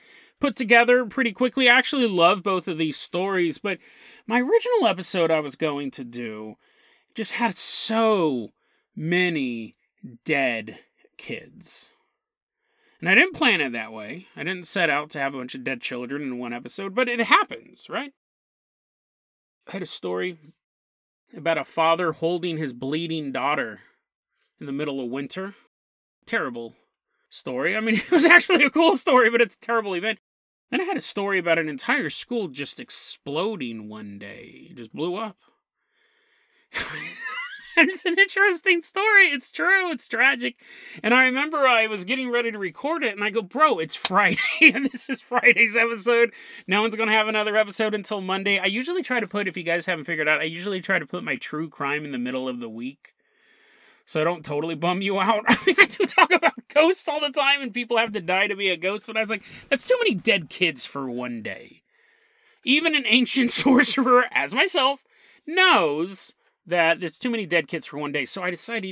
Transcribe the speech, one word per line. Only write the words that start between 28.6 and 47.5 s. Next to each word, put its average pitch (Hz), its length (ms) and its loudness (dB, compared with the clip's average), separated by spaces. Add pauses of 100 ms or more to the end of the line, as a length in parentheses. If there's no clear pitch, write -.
a 269 60 2
cool 330 260 4
story, 254 320 4
but 233 140 4
it's 220 140 -2
a - 40 -20
terrible 214 340 -2
event. 202 240 -4 (520)
Then 262 100 0
I 370 40 0
had 359 120 -2
a - 60 -4
story 196 360 -2
about 170 200 2
an 156 100 -2
entire 175 400 -2
school 214 400 -4
just 135 320 -10
exploding 143 1120 -6
one 104 280 -14
day. - 520 -18
It - 80 -20
just 117 160 -16
blew 170 220 -6
up. 214 200 -10 (1400)
<laughs> - 60 -6 (960)
It's 339 280 2
an 349 120 0
interesting 381 680 2
story. 403 440 4
It's 285 240 -4
true. 359 400 0
It's 285 160 -8
tragic. 247 480 0 (480)
And 220 100 2
I 254 120 6
remember 285 340 0
I 240 300 4
was 208 160 -6
getting 254 260 -2
ready 233 220 0
to 214 60 -8
record 269 440 -4
it, 214 140 -2
and 208 80 -4
I 208 60 0
go, 214 120 -2
"Bro, 233 380 2
it's 160 160 -4
Friday, 190 420 2 (100)
<laughs> - 120 -2 (120)
and 269 140 -2
this - 240 -6
is 254 100 -6
Friday's 226 560 4
episode. 233 560 2 (360)
No 208 140 2
one's 220 120 -2
gonna 220 160 -2
have 214 160 4
another 214 300 0